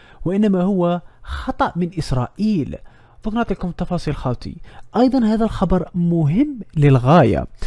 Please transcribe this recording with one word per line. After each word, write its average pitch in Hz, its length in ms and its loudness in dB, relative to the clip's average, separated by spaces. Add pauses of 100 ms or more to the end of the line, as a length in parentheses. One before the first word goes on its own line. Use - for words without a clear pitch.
(260)
وإنما 196 360 2
هو 175 400 0 (220)
خطأ - 520 -4
من 175 220 -2
إسرائيل. 151 800 -2 (500)
دوك 208 80 -4
نعطيكم 220 340 -4
التفاصيل 170 480 -4
خاوتي. - 400 -6 (400)
أيضًا 247 300 2
هذا 214 200 2
الخبر 185 500 0
مهم 175 640 0 (160)
للغاية. 135 720 4 (200)